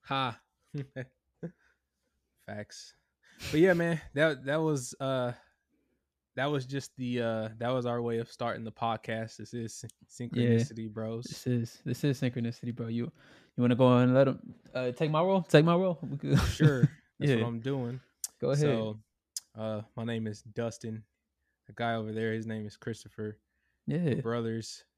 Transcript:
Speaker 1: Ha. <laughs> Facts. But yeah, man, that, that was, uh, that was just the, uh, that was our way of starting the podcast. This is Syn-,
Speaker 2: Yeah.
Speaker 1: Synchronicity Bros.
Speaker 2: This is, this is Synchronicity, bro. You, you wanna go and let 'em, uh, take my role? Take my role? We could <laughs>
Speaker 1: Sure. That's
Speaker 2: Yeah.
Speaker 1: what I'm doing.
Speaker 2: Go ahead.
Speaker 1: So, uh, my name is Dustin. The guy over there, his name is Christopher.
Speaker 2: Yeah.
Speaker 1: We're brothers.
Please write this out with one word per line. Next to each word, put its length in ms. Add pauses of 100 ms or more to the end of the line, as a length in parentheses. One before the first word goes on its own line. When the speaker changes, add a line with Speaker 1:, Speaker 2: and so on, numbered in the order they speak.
Speaker 1:
Ha. 360 (340)
<laughs> 1700
Facts. 480 (580)
But 80
yeah, 140
man, 260 (140)
that, 320
that 160
was, 380
uh, 340 (1000)
that 100
was 200
just 320
the, 240
uh, 360
that 120
was 160
our 160
way 180
of 120
starting 320
the 80
podcast. 680
This 160
is 300 (240)
Syn-, 260
Speaker 2:
Yeah. 180
Speaker 1:
Synchronicity 400
Bros. 340
Speaker 2:
This 220
is, 380
this 180
is 180
Synchronicity, 540
bro. 120
You, 180 (520)
you 40
wanna 140
go 220
and 160
let 140
'em, 260 (200)
uh, 180
take 200
my 100
role? 220
Take 220
my 100
role? 280
We 140
could 220
<laughs> 100
Speaker 1:
Sure. 320 (380)
That's 120
Speaker 2:
Yeah. 60
Speaker 1:
what 100
I'm 140
doing. 380 (400)
Speaker 2:
Go 120
ahead. 160
Speaker 1:
So, 320 (580)
uh, 240 (140)
my 80
name 240
is 160
Dustin. 600 (640)
The 60
guy 220
over 160
there, 220
his 120
name 220
is 100
Christopher. 640 (480)
Speaker 2:
Yeah. 100 (180)
Speaker 1:
We're 60
brothers. 640 (140)